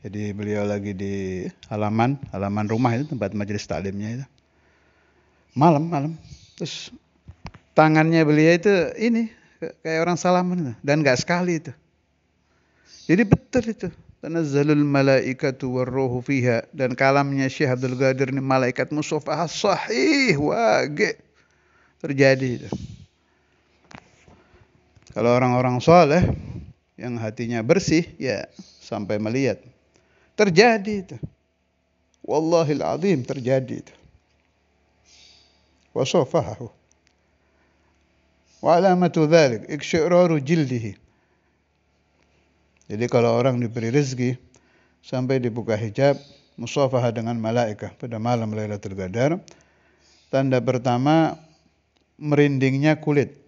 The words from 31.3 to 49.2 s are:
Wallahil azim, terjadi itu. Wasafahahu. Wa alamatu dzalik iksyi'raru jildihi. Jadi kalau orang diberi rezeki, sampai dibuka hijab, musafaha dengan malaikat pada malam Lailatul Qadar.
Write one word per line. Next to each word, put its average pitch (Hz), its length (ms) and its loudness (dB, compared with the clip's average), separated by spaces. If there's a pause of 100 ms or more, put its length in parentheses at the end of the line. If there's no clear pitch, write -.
Wallahil 156 560 2
azim, 147 400 0
terjadi 131 640 -4
itu. - 80 -20 (2000)
Wasafahahu. 131 880 -2 (1800)
Wa 160 160 4
alamatu 180 480 4
dzalik 147 480 4
iksyi'raru 170 640 2
jildihi. 127 560 -2 (2000)
Jadi 110 160 -4
kalau 117 240 2
orang 123 240 0
diberi 117 320 -4
rezeki, 127 480 -2 (640)
sampai 127 400 -2
dibuka 113 320 -4
hijab, 131 480 0 (400)
musafaha 123 480 0
dengan 113 320 -6
malaikat 110 560 -4
pada 117 240 -10
malam 113 320 -2
Lailatul 104 400 -8
Qadar. 110 480 -2 (880)